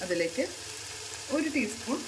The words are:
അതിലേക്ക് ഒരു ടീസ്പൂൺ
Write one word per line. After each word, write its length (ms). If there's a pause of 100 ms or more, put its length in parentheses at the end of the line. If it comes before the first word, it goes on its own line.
അതിലേക്ക് 400 (920)
ഒരു 200
ടീസ്പൂൺ 520